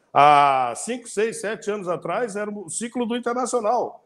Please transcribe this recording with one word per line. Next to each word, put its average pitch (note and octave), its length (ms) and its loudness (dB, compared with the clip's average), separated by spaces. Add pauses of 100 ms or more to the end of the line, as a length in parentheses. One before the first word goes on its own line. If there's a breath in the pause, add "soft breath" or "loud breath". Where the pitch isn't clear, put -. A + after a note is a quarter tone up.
(120)
há C#3 640 6
cinco, A#3+ 320 -8
seis, G#3+ 320 -4
sete G#3 300 -6
anos G3+ 180 -6
atrás, F#3 480 -4
era G#3 140 -6
o G3+ 180 -12
ciclo A#3+ 380 -6
do A#3 100 -4
Internacional. A#3+ 880 -2